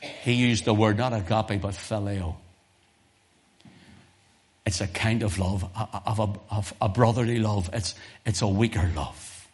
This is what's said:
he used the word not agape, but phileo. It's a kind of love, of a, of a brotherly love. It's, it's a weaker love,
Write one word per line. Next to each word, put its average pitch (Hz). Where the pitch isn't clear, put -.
he 123
used 120
the 117
word 107
not 120
agape, 107
but 101
phileo. 101
It's 104
a 104
kind 110
of 98
love, 92
of 110
a, 107
of 104
a 117
brotherly 117
love. 104
It's, -
it's 113
a 117
weaker 98
love, -